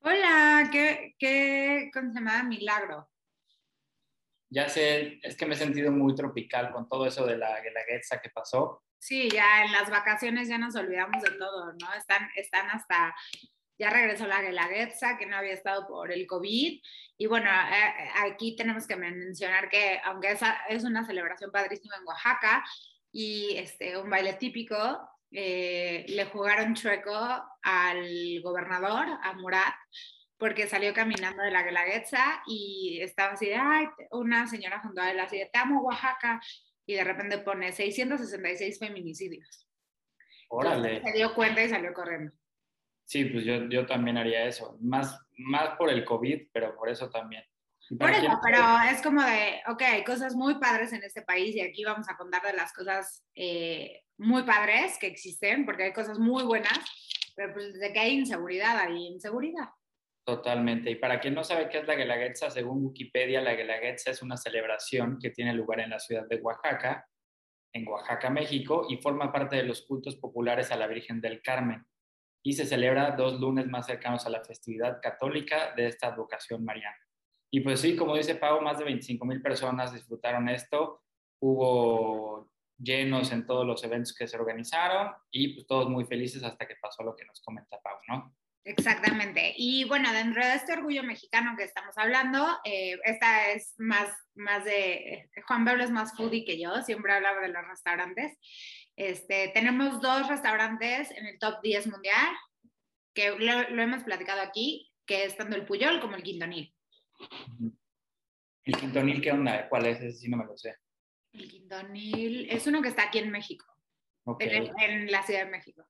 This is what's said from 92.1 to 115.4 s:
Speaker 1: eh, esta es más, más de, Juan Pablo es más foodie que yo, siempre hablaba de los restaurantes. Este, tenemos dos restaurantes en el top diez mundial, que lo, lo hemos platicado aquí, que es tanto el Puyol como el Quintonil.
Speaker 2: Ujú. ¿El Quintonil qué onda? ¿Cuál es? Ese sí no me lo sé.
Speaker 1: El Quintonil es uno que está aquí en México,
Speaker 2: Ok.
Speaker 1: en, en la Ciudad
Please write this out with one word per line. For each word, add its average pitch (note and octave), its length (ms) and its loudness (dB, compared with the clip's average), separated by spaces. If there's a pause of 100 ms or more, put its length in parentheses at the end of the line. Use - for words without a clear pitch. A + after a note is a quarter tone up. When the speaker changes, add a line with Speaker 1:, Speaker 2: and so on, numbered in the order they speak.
Speaker 1:
eh, F#3+ 380 -2
esta A3 480 4
es G#3+ 260 -6
más, G#3 320 2 (240)
más G3+ 320 -2
de, G3 640 -2 (160)
Juan A#3 180 2
Pablo B3 200 4
es A#3+ 80 0
más A3 260 -2
foodie A3+ 280 -2
que E3 140 -4
yo, F#3 220 -2
siempre G#3 320 -2
hablaba G3 280 2
de F#3 80 -4
los F3 180 -8
restaurantes. F3+ 680 -4 (600)
Este, F#3+ 580 -2
tenemos B3 480 2
dos C4+ 260 2
restaurantes A#3 840 0
en G#3+ 160 -12
el G3+ 100 -14
top G#3+ 240 -2
diez G#3 240 0
mundial, G#3 440 2 (840)
que G#3 180 2
lo, A#3+ 380 2
lo A#3 140 0
hemos A#3+ 200 0
platicado F#3+ 380 -4
aquí, A#3 500 -4 (140)
que G3 200 0
es F#3+ 120 -6
tanto G#3+ 180 -6
el G3+ 100 -6
Puyol C4 340 2
como G#3 160 -6
el F3+ 80 -12
Quintonil. E3+ 500 -8 (460)
Speaker 2:
Ujú. A#2 580 -10 (880)
¿El C3+ 120 0
Quintonil C#3 440 0
qué D3 100 0
onda? B2 380 0
¿Cuál A#2 180 2
es? A#2 140 0
Ese A#2 160 -8
sí A#2+ 120 -8
no A#2+ 80 0
me A2 80 -2
lo G#2 120 -16
sé. A2+ 180 -12 (580)
Speaker 1:
El G3 160 -18
Quintonil G#3 1000 -8
es A3+ 180 -2
uno D4 140 2
que B3+ 80 0
está - 140 0
aquí - 160 0
en G#3+ 100 -2
México, - 360 -10 (600)
Speaker 2:
Ok. A#2+ 160 -4
Speaker 1:
en, A3 380 2
en G#3 320 4
la G3 120 4
Ciudad F#3+ 220 0